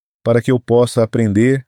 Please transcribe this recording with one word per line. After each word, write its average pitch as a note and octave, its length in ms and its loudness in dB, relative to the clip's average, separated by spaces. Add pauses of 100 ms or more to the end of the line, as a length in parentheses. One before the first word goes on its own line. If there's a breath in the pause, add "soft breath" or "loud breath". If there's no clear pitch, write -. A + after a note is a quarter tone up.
(220)
para A#2 200 0
que C3 100 -4
eu B2 80 0
possa A#2+ 420 0
aprender A2+ 680 0